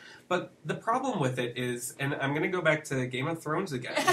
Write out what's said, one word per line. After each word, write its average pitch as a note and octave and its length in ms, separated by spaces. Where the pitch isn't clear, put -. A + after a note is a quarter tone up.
But F3+ 240
the D3+ 120
problem A#3+ 420
with B2+ 220
it A#2+ 160
is, B2 420
and C#3 160
I'm C#3+ 200
gonna E3+ 140
go F3+ 140
back D3+ 220
to C3 220
Game B2+ 200
of E3 160
Thrones D#3+ 300
again, - 240